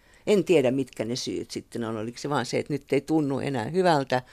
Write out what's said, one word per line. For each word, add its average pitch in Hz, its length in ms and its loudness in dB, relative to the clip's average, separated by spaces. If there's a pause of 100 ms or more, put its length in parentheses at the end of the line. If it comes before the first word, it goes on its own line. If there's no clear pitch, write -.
(280)
En 202 160 4
tiedä, 139 280 6
mitkä 131 340 -4
ne 117 100 -4
syyt 90 360 -6
sitten - 320 -10
on. 113 140 -6
Oliko 113 200 -8
se - 120 -8
vaan 123 160 0
se, 127 140 -2
että 147 140 -6
nyt 135 200 -4
ei 131 80 2
tunnu 143 380 0
enää 123 260 -2
hyvältä, 147 560 2 (120)